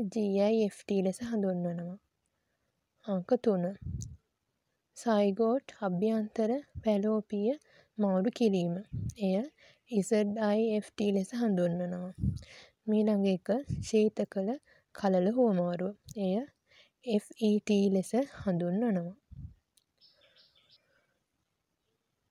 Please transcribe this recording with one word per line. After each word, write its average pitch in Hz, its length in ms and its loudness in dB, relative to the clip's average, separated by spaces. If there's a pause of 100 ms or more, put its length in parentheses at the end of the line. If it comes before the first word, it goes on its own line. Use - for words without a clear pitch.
ජී 202 300 -2
අයි 220 240 4
එෆ් 196 140 -2
ටී 196 240 -2
ලෙස 185 180 -2
හඳුන්වනවා. 180 800 -4 (1080)
අංක 190 320 -2
තුන, 190 260 2 (1300)
සයිගෝට් 226 840 0
අභ්‍යන්තර 214 720 0 (280)
පැලෝපිය 208 720 0 (480)
මාරු 196 320 2
කිරීම. 185 440 2 (440)
එය 190 180 0 (540)
ඉසඩ් 208 480 0
අයි 214 320 2
එෆ් 214 160 -2
ටී 202 260 0
ලෙස 196 200 0
හඳුන්වනවා. 180 760 0 (760)
මීළඟ 214 420 2
එක 190 220 0 (340)
ශීතකල 214 680 0 (440)
කලල 185 360 2
හුවමාරුව. 190 640 0 (200)
එය 190 200 0 (720)
එෆ් 214 220 0 (120)
ඊ 214 180 4
ටී 202 340 2
ලෙස 190 220 0 (220)
හඳුන්වනවා. 180 800 -2 (3250)